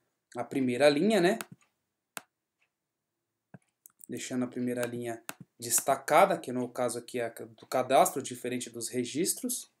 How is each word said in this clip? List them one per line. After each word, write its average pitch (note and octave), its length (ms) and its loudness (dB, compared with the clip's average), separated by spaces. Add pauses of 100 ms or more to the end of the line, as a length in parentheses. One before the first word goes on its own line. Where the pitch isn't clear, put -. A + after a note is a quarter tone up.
(360)
a A#2+ 80 -4
primeira C3 440 4
linha, F3+ 320 4
né? F#3+ 180 4 (2750)
Deixando B2+ 360 -6
a B2+ 40 -4
primeira B2 360 -4
linha A#2+ 400 -8 (340)
destacada, D3 800 2
que - 140 -8
no B2 160 -2
caso A#2+ 300 -4
aqui B2 220 -8
é A#2 60 -4
a - 20 -6
do A2+ 380 -16
cadastro, C3+ 560 2
diferente B2 460 -8
dos A#2 200 -10
registros. D3 920 -4